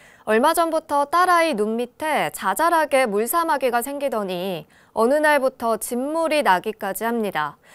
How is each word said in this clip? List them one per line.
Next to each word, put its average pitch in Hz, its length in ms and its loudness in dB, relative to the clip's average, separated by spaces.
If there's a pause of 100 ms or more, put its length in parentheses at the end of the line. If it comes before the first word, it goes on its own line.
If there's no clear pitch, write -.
(240)
얼마 294 300 4
전부터 311 520 0
딸아이 339 500 2
눈 208 200 -2
밑에 247 580 -2
자잘하게 277 760 2
물사마귀가 247 720 0
생기더니 202 880 -4 (260)
어느 233 220 2
날부터 269 600 2
진물이 294 680 -2
나기까지 196 600 -2
합니다. 202 540 -4 (180)